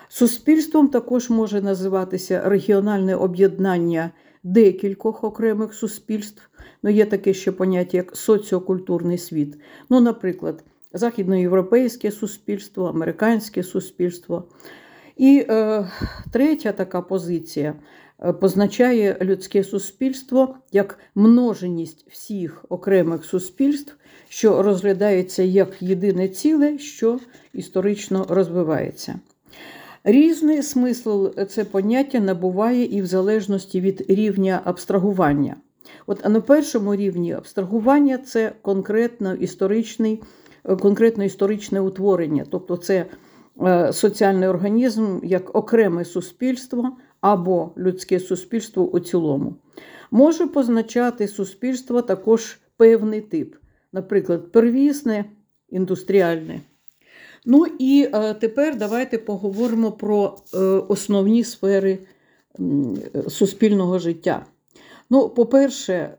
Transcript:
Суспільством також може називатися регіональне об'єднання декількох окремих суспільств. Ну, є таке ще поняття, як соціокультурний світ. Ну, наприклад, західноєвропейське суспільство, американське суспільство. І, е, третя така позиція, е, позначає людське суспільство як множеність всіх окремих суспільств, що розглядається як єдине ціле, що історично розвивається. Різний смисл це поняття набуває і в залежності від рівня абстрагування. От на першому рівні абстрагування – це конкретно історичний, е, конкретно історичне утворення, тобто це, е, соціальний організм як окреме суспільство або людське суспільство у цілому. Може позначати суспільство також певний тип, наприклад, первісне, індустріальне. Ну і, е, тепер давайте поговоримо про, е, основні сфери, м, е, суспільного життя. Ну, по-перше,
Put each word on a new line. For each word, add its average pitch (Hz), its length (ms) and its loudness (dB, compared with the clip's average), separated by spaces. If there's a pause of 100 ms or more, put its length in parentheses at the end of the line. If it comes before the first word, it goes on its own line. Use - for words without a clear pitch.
(160)
Суспільством 302 720 2
також 247 420 -2
може 220 320 0
називатися 185 840 -2
регіональне 196 720 2
об'єднання 175 960 0 (320)
декількох 196 800 2
окремих 214 500 -4
суспільств. - 760 -10 (340)
Ну, 208 60 0
є 208 160 4
таке 202 280 0
ще 190 180 -4
поняття, 185 460 -2
як 180 180 -6
соціокультурний 185 1000 -2
світ. 151 400 -6 (320)
Ну, 254 100 4
наприклад, 185 640 -2 (300)
західноєвропейське 190 1160 0
суспільство, 202 760 -8
американське 180 800 -2
суспільство. 180 800 -6 (720)
І, 277 320 6
е, 214 380 0 (440)
третя 277 400 0
така 185 300 -6
позиція, 165 720 -6 (500)
е, 175 100 0
позначає 202 880 2
людське 190 420 0
суспільство 262 920 -2 (160)
як 202 280 0 (160)
множеність 196 920 2
всіх - 600 -12
окремих 175 560 0
суспільств, 277 720 -2 (340)
що 196 340 2
розглядається 190 800 0
як 185 380 2
єдине 185 460 0
ціле, 294 500 0
що 240 420 -4 (340)
історично 190 760 -4
розвивається. 170 920 -2 (880)
Різний 302 560 4
смисл 233 640 -2 (220)
це 214 160 -4
поняття 226 540 0
набуває 196 640 0
і 202 160 -2
в 190 40 -4
залежності 190 760 -2
від 190 260 -2
рівня 196 560 2
абстрагування. 180 920 0 (520)
От - 220 -4
на 220 120 4
першому 226 540 2
рівні 175 380 -4
абстрагування – 240 840 0
це 220 340 -4 (100)
конкретно 196 720 -2
історичний, 220 920 -2 (420)
е, 190 100 0
конкретно 208 480 2
історичне 196 580 -2
утворення, 185 680 0
тобто 175 280 -6
це, 175 280 -2 (560)
е, 180 320 2
соціальний 196 560 2
організм 208 760 0
як 180 320 -2
окреме 214 500 2
суспільство 247 920 -6 (240)
або 180 560 0
людське 185 420 -2
суспільство 185 680 -4
у 180 100 0
цілому. 156 560 -4 (560)
Може 320 360 4
позначати 240 800 -2
суспільство 240 760 -6
також 220 580 0 (180)
певний 214 440 6
тип, 165 340 -6 (380)
наприклад, 185 580 -2
первісне, 240 760 2 (440)
індустріальне. 175 920 -2 (840)
Ну 285 200 6 (140)
і, 269 340 4
е, 214 200 0
тепер 233 440 0
давайте 233 400 -4
поговоримо 214 760 -2
про, 208 460 -2 (160)
е, 190 40 -4 (300)
основні 202 560 2
сфери, 196 560 0 (600)
м, 131 380 -2 (180)
е, - 140 -4
суспільного 190 680 2
життя. 170 460 -4 (640)
Ну, 262 200 4
по-перше, 240 880 0